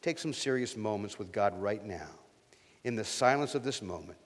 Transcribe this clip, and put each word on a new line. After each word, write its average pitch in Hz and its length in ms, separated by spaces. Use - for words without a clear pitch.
Take 160 160
some 151 160
serious 127 420
moments 107 420
with 92 140
God 101 280
right 104 220
now, 85 280
in 120 120
the 107 80
silence 135 500
of 131 100
this 131 160
moment 87 460